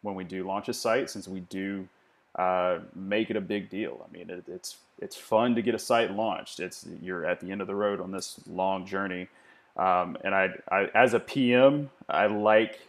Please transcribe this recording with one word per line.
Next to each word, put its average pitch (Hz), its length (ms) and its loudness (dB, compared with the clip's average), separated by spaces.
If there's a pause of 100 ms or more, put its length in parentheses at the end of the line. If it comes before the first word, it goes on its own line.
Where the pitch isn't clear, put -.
when 104 120 -6
we 92 80 -8
do 92 240 -6
launch 98 220 -4
a 127 40 -2
site, 120 380 0
since 98 160 -12
we 95 140 -8
do, 95 480 -6 (480)
uh, 90 420 2 (160)
make 101 360 -2
it 107 60 -2
a 104 40 0
big 101 280 -6
deal. 95 400 -8
I - 80 -20
mean, 87 140 -16
it, 90 160 -12
it's, - 300 -14 (240)
it's - 160 -12
fun 113 400 2
to 113 60 0
get 113 120 0
a 107 40 -2
site 117 340 2
launched. 104 480 -4
It's, - 260 -10 (160)
you're 87 220 -6
at 87 160 0
the 87 100 -10
end 101 100 -6
of 95 60 -4
the 98 80 -6
road 101 260 0
on 92 120 -8
this - 260 -10 (100)
long 92 380 -2
journey. 95 400 -4 (500)
Um, 90 460 2
and 98 120 0
I, 95 160 4 (200)
I, 98 140 2 (100)
as 117 200 6
a 113 60 4
P 123 320 2
M, 139 380 6 (180)
I 98 180 4
like 107 520 4 (100)